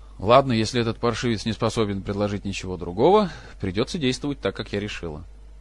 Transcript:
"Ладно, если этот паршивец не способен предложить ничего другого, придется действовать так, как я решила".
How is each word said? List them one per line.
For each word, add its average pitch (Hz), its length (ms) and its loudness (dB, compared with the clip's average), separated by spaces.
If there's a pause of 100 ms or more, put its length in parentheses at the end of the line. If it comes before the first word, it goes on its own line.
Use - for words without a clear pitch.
(180)
"Ладно, 123 340 6
если 113 300 2
этот 113 160 -2
паршивец 117 480 0
не 110 80 0
способен 104 480 0
предложить 101 420 -2
ничего 92 320 -6
другого, 135 540 4 (280)
придется 104 400 -2
действовать 139 400 -2
так, - 160 -2
как - 200 -10
я 101 40 -2
решила". 87 460 -6 (360)